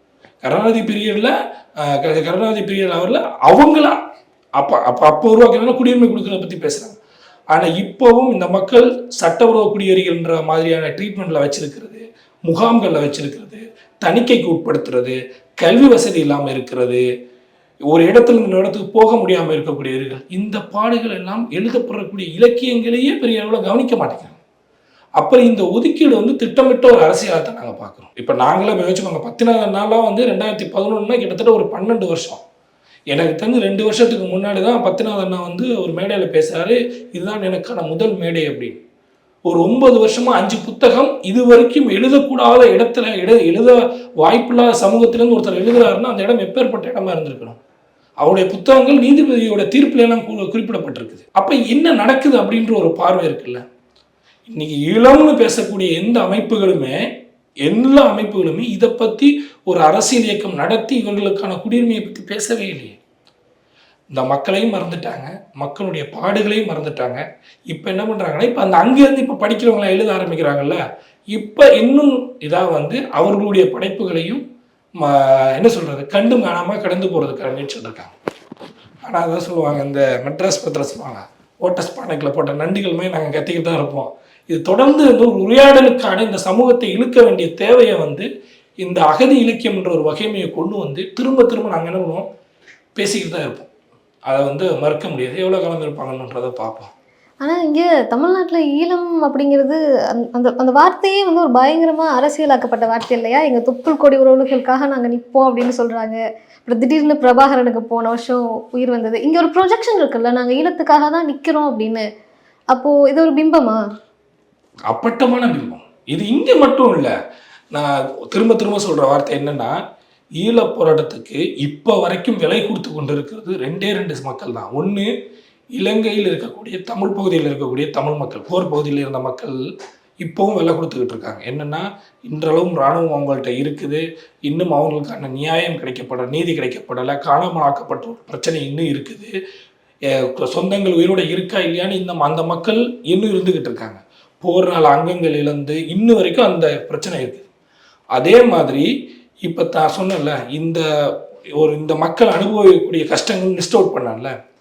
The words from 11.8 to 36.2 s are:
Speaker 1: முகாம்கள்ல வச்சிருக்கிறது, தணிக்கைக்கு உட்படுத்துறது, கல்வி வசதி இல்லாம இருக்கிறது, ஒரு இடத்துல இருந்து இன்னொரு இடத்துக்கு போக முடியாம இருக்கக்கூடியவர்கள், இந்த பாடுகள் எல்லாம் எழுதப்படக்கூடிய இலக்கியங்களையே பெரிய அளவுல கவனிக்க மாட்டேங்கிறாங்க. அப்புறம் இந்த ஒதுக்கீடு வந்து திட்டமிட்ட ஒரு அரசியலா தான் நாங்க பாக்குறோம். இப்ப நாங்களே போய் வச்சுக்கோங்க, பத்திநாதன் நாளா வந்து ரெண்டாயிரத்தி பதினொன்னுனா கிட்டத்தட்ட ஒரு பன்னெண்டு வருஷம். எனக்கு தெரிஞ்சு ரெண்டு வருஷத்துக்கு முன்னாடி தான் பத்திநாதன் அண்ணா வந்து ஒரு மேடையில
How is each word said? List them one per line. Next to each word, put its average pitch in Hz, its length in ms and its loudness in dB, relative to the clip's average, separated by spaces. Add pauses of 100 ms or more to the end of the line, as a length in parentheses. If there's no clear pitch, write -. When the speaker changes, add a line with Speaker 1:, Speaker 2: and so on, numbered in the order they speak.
Speaker 1:
முகாம்கள்ல 165 560 2
வச்சிருக்கிறது, - 720 -8 (320)
தணிக்கைக்கு 240 460 2
உட்படுத்துறது, 127 720 -4 (320)
கல்வி 233 320 6
வசதி 190 320 4
இல்லாம 143 320 -2
இருக்கிறது, 123 800 -2 (500)
ஒரு 160 240 4
இடத்துல 220 200 4
இருந்து 233 180 4
இன்னொரு 190 160 0
இடத்துக்கு 196 300 -2
போக 220 280 4
முடியாம 180 340 0
இருக்கக்கூடியவர்கள், 135 800 -6
இந்த 202 300 -6
பாடுகள் 220 520 -4
எல்லாம் 190 400 -8
எழுதப்படக்கூடிய 196 840 -6
இலக்கியங்களையே 240 800 0
பெரிய 226 240 -2
அளவுல 220 200 -4
கவனிக்க 233 320 0
மாட்டேங்கிறாங்க. - 440 -8 (720)
அப்புறம் 254 340 6
இந்த 202 240 2
ஒதுக்கீடு 240 460 2
வந்து 226 200 0
திட்டமிட்ட 254 520 2
ஒரு 233 140 8
அரசியலா 180 400 2
தான் 113 120 -8
நாங்க 113 320 -14
பாக்குறோம். - 340 -20
இப்ப 131 140 -2
நாங்களே 185 400 2
போய் 180 180 0
வச்சுக்கோங்க, 185 320 -4
பத்திநாதன் 226 460 0
நாளா 214 300 0
வந்து 226 260 2
ரெண்டாயிரத்தி 208 480 -2
பதினொன்னுனா 214 440 -2
கிட்டத்தட்ட 190 360 2
ஒரு - 100 2
பன்னெண்டு 196 440 -4
வருஷம். - 300 -6 (640)
எனக்கு 160 420 -2
தெரிஞ்சு 240 140 0
ரெண்டு 196 240 -2
வருஷத்துக்கு 220 420 0
முன்னாடி 190 380 -4
தான் 233 200 0
பத்திநாதன் 214 400 -2
அண்ணா 185 180 -4
வந்து 190 400 -4
ஒரு 170 120 -6
மேடையில 185 480 -2